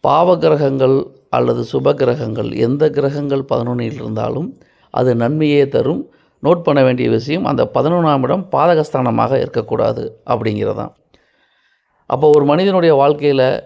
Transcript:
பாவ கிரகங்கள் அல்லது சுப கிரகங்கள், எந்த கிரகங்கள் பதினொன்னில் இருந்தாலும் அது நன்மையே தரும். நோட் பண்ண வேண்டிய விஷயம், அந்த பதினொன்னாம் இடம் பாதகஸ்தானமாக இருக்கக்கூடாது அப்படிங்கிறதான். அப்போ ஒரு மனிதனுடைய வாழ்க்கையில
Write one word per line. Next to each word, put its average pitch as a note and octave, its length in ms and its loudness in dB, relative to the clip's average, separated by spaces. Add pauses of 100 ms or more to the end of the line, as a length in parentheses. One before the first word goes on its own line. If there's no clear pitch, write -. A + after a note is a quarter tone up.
பாவ E3 340 4
கிரகங்கள் C3+ 580 2 (340)
அல்லது B2 340 0
சுப C3+ 300 0
கிரகங்கள், A2+ 640 -2
எந்த B2 340 0
கிரகங்கள் C#3 600 -2
பதினொன்னில் A#2+ 460 -4
இருந்தாலும் A#2 540 -6 (440)
அது B2+ 220 2
நன்மையே C#3+ 520 2
தரும். C3+ 340 -2 (420)
நோட் E3 240 0
பண்ண C#3+ 160 2
வேண்டிய B2+ 260 2
விஷயம், C3 360 -2
அந்த B2+ 180 0 (100)
பதினொன்னாம் D3 500 0
இடம் E3 280 -2
பாதகஸ்தானமாக C3+ 880 0
இருக்கக்கூடாது A#2 640 -4 (220)
அப்படிங்கிறதான். G#2+ 680 -4 (1160)
அப்போ C#3 200 2
ஒரு D3 160 6
மனிதனுடைய E3+ 500 2
வாழ்க்கையில C#3 460 2 (240)